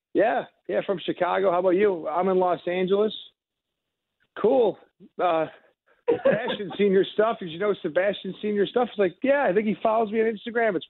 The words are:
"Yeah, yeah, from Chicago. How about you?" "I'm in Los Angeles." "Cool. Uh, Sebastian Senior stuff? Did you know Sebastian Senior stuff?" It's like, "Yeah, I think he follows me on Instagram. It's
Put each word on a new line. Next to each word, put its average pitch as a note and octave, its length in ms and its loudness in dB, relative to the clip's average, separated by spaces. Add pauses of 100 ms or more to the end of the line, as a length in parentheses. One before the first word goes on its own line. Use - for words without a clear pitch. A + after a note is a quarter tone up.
(120)
"Yeah, A3+ 320 2 (240)
yeah, F#3+ 160 -2
from F#3+ 140 -4
Chicago. F3+ 540 0
How F3 80 0
about F3+ 160 2
you?" F#3 320 0
"I'm F3 200 0
in F#3 100 2
Los F3+ 280 2
Angeles." F#3 480 0 (1300)
"Cool. A3+ 340 2 (460)
Uh, D#3+ 240 0 (600)
Sebastian A#4 720 0
Senior G3 260 4 (100)
stuff? A3 260 0
Did F3+ 100 -10
you E3+ 80 -12
know G3+ 240 -2
Sebastian F#3 600 -2
Senior G#3 240 0
stuff?" A#3+ 240 0
It's - 80 -6
like, F#3 240 0
"Yeah, C#4 260 2
I F3+ 40 2
think G#3 140 0
he G3 160 0
follows A3 300 2
me A3+ 80 0
on A3 60 2
Instagram. A3+ 500 -2
It's D3 140 -6